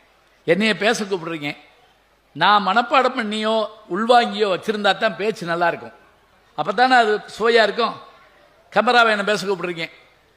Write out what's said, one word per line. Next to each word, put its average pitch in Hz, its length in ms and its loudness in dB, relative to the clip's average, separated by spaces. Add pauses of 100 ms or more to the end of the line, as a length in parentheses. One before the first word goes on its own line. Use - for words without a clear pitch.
(440)
என்னைய 202 320 2
பேச 214 280 0
கூப்பிடுறீங்க, 165 520 -8 (760)
நான் 190 340 2
மனப்பாடம் 247 540 2
பண்ணியோ 214 460 -2 (280)
உள்வாங்கியோ 214 540 2
வச்சிருந்தா 202 480 -2
தான் 214 200 -2
பேச்சு 190 300 -6
நல்லா 170 220 -2
இருக்கும், 113 240 -8 (640)
அப்பதானே 214 400 2
அது 214 240 2 (180)
சுவையா 226 240 4
இருக்கும். 202 380 -2 (760)
கம்பராமாயணம் 220 500 4
பேச 196 220 -2
கூப்பிடுறீங்க, 175 440 -6 (460)